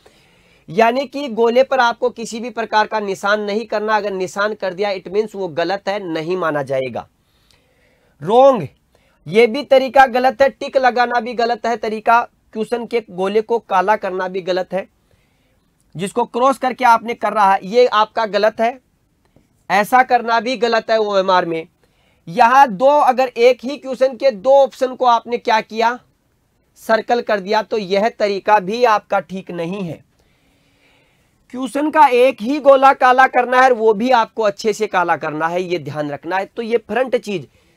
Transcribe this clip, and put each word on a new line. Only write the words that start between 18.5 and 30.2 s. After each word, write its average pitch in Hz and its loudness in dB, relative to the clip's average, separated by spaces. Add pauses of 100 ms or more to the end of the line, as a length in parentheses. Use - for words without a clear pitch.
है। 240 -2 (920)
ऐसा 208 4
करना 233 0
भी 247 -4
गलत 226 -2
है 226 2
ओएमआर 190 2
में। 165 -6 (600)
यहाँ 247 4
दो, 202 0
अगर 262 2
एक 233 2
ही 277 -8
क्वेश्चन 262 -2
के 269 0
दो 208 -4
ऑप्शन 262 2
को 254 -4
आपने 233 0
क्या 220 0
किया, 226 -4 (800)
सर्कल 226 -2
कर 220 -4
दिया, 208 -2
तो 220 -6
यह 196 0
तरीका 208 0
भी 214 -2
आपका 208 0
ठीक 190 -14
नहीं 175 -8
है। 160 -12 (1500)